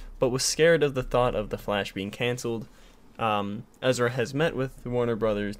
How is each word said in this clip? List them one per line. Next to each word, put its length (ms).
but 100
was 140
scared 400
of 100
the 100
thought 320
of 140
The 80
Flash 340
being 200
canceled. 560
Um, 480
Ezra 300
has 220
met 220
with 280
the 60
Warner 260
Brothers 440